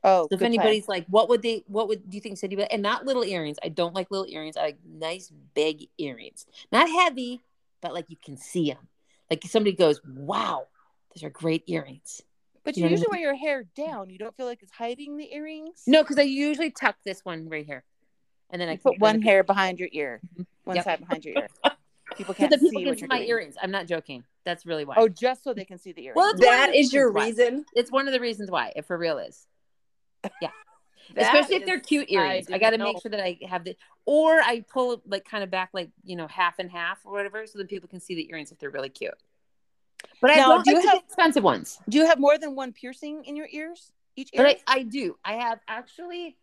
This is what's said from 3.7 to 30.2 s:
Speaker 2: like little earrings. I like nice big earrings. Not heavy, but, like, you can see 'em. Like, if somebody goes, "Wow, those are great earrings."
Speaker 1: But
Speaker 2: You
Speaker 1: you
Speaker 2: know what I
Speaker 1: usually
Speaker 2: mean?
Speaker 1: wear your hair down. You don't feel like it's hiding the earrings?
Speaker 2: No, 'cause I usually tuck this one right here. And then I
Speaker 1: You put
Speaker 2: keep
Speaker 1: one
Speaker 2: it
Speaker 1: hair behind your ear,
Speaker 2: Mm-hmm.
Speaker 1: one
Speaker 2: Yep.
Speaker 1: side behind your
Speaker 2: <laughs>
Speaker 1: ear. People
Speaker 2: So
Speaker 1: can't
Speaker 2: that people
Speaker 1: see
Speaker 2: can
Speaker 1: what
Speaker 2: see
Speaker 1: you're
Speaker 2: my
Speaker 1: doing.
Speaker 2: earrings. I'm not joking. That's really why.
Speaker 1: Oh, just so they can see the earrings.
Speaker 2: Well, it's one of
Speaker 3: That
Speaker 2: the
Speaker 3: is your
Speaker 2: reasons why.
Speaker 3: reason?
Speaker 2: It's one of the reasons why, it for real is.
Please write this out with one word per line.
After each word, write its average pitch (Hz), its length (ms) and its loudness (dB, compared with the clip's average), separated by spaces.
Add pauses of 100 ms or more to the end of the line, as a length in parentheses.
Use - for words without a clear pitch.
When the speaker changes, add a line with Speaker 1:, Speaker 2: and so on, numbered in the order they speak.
Speaker 2:
like 185 160 -6
little 196 160 -4
earrings. 156 300 -12
I 156 60 -2
like 151 220 -6
nice 160 460 -10 (220)
big 151 340 -2 (100)
earrings. 131 480 -12 (260)
Not 294 180 4
heavy, 262 520 -2 (400)
but, 160 120 -8
like, 170 160 -10
you 165 80 -20
can - 200 -18
see 160 340 -4
'em. - 180 -16 (400)
Like, 165 160 -4
if 175 60 -16
somebody 208 240 2
goes, 160 300 4
"Wow, 143 640 -6 (480)
those 160 80 -18
are 151 60 -10
great 160 380 -4
earrings." 143 540 -10 (420)
Speaker 1:
But 294 140 -6
Speaker 2:
You 170 60 0
Speaker 1:
you 330 60 4
Speaker 2:
know - 60 4
what - 20 0
I - 40 0
Speaker 1:
usually 415 160 0
Speaker 2:
mean? 339 60 -4
Speaker 1:
wear 285 100 0
your 269 60 -6
hair 277 240 -4 (120)
down. 269 340 -10
You 185 80 -20
don't 208 180 -14
feel 254 100 -10
like 240 180 -10
it's 190 100 -20
hiding 277 440 -10
the 302 160 -14
earrings? 311 540 -14
Speaker 2:
No, 302 160 6
'cause 294 140 -2
I 294 60 4
usually 285 480 -2
tuck - 320 -4
this 190 220 -10
one 160 240 -10
right 151 160 -10
here. 139 180 -14 (680)
And 180 120 -8
then 170 80 -4
I 160 40 -4
Speaker 1:
You - 60 -8
put - 140 2
Speaker 2:
keep 196 80 -2
Speaker 1:
one 214 200 4
Speaker 2:
it - 40 -4
Speaker 1:
hair 196 180 6
behind 185 360 0
your 180 120 -8
ear, 135 300 -8 (120)
Speaker 2:
Mm-hmm. 175 100 -12 (220)
Speaker 1:
one 185 100 -6
Speaker 2:
Yep. 175 100 -2
Speaker 1:
side 170 140 -2
behind 165 260 -8
your 156 80 -12
Speaker 2:
<laughs> 285 100 -2
Speaker 1:
ear. - 40 -12 (680)
People 196 200 -10
Speaker 2:
So - 40 -18
Speaker 1:
can't 294 120 4
Speaker 2:
that 285 80 6
people 311 100 6
Speaker 1:
see 320 160 -4
Speaker 2:
can 277 40 0
Speaker 1:
what 247 80 0
Speaker 2:
see 214 40 -12
Speaker 1:
you're - 60 -12
Speaker 2:
my 262 120 0
Speaker 1:
doing. 226 100 -6
Speaker 2:
earrings. 196 320 -4
I'm 190 100 -4
not 190 160 -4
joking. 151 360 -8 (200)
That's 175 220 -8
really 156 200 -6
why. 135 120 -6
Speaker 1:
Oh, 226 100 8
just 247 360 -2
so 262 100 -6
they 202 120 -10
can 180 140 -20
see 180 140 -18
the 151 120 -18
earrings. 131 120 -10
Speaker 2:
Well, 381 120 6
it's 247 160 6
one 247 80 8
of 247 60 4
Speaker 3:
That 277 140 4
Speaker 2:
the 285 60 8
Speaker 3:
is 262 140 4
your 269 140 6
Speaker 2:
reasons 202 80 2
why. 156 100 2
Speaker 3:
reason? 240 480 0
Speaker 2:
It's 240 180 0
one 269 160 0
of 269 60 -2
the 254 60 0
reasons 214 320 -6
why, 170 240 -2
it 151 100 -10
for 175 120 -6
real 165 200 -2
is. - 300 -14 (920)